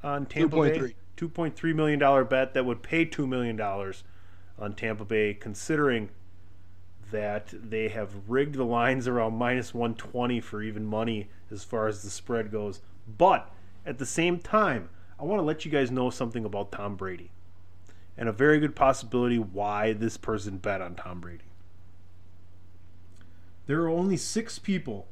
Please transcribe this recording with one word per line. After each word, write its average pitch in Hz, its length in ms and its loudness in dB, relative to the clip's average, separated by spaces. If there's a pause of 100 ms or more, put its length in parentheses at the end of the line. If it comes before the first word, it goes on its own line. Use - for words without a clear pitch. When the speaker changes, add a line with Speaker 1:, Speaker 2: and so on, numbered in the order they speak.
Speaker 1:
on 143 220 0
Tampa 156 320 2
Bay. 160 40 8
Speaker 2:
Two 147 80 8
point 156 60 4
three. 131 200 -2 (200)
Speaker 1:
Two 170 140 -4
point 160 260 -2
three 165 180 0
million 151 240 4
dollar 139 280 8
bet 131 280 2
that 131 120 4
would 120 180 -2
pay 165 220 2
two 156 200 -2
million 123 300 0
dollars 98 480 -2 (560)
on 104 140 -4
Tampa 110 320 -4
Bay, 107 280 4
considering 117 760 0 (1000)
that 104 440 -4 (160)
they 110 180 0
have 101 240 -4 (160)
rigged 139 280 2
the 131 100 0
lines 120 420 4
around 113 300 2
minus 123 360 2
one 117 220 0
twenty 123 460 0
for 107 200 -6
even 107 240 -4
money 107 440 0 (200)
as 104 140 -10
far 110 240 0
as 101 160 -2
the 101 60 -8
spread 110 420 -2
goes. 104 300 -4 (360)
But 160 320 8 (360)
at 139 120 -6
the 131 80 -2
same 170 340 2
time, 156 500 2 (280)
I - 60 -8
wanna 185 200 2
let 151 200 0
you 156 80 -4
guys 135 180 4
know 123 200 2
something 117 360 -2
about 101 280 -2
Tom 101 240 -6
Brady 92 340 -6 (840)
and 120 120 0
a 107 40 -2
very 147 260 8
good 151 160 2
possibility 123 640 4
why 104 540 0
this 113 240 0
person 101 400 -2
bet 95 240 -2
on 87 140 -8
Tom 90 260 -8
Brady. 85 240 -10 (2250)
There 151 180 2
are 165 60 2
only 175 280 4
six - 420 -2
people 139 520 -2